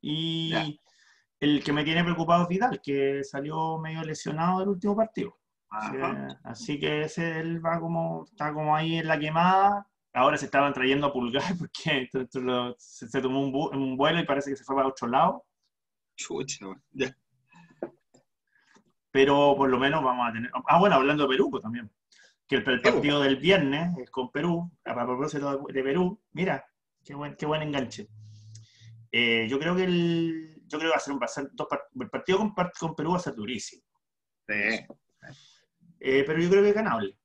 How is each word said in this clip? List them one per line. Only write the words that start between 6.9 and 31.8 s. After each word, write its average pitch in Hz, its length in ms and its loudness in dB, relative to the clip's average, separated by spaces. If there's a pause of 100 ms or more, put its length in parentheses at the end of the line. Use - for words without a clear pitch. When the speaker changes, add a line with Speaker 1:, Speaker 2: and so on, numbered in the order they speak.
Speaker 1:
ese, 165 360 -4
él 165 240 -4
va 165 160 0
como, 165 460 -4
está 151 280 -6
como 151 220 0
ahí 160 220 0
en 160 100 -4
la 156 120 2
quemada. 190 680 4 (280)
Ahora 139 240 4
se 139 80 -4
estaban 139 280 2
trayendo 135 340 2
a 143 60 -2
Pulgar 123 300 -2
<laughs> 180 160 -4
porque 147 440 -2
esto, 131 180 -6
esto 127 180 -6
lo, 123 400 -2
se, - 280 -18
se 131 140 -2
tomó 131 220 0
un 139 100 -2
bu-, 143 220 -2
un 135 220 -2
vuelo 160 220 4
y 165 60 -2
parece 143 260 -2
que 139 40 -4
se - 80 -18
fue 139 120 -4
para 135 120 2
otro 135 200 -6
lado. 131 380 2 (680)
Speaker 2:
Chucha, - 500 -8
weón. 95 160 -14 (100)
Ya. 127 240 -4 (2000)
Speaker 1:
Pero 143 460 6
por 139 120 4
lo 127 100 2
menos 143 240 2
vamos 123 260 0
a 113 40 -8
tener. 117 180 -6 (160)
Ah, 160 120 8
bueno, 185 160 6
hablando 143 280 4
de 135 60 2
Perú, 131 200 2
pues, 127 140 -6
también. 113 280 -8 (560)
Que 139 100 -2
el, 117 100 2
el 127 100 4
Speaker 2:
Sí, - 60 -4
pues. 233 100 6
Speaker 1:
partido 147 280 2
del 135 160 4
viernes 165 600 2
es 127 140 -12
con 123 200 -4
Perú. 170 400 -2 (140)
A, 123 60 -6
a 120 140 -2
propósito 139 600 -4
de, - 60 -12
de 135 100 -2
Perú, 180 360 0 (120)
mira, 175 340 -4 (380)
qué - 120 -18
buen, 143 200 -10
qué - 100 -8
buen 151 180 -2
enganche. 135 440 -6 (1040)
Eh, 117 380 2
yo 135 100 0
creo 170 160 0
que 185 100 2
el, 165 800 0
yo 151 100 -8
creo 160 140 0
que - 20 4
va 147 40 2
a - 20 2
ser 143 140 -6
un, 139 60 -4
va 123 60 -2
a 117 40 -4
ser 139 240 -8
dos 151 140 -6
par-, - 200 -6 (120)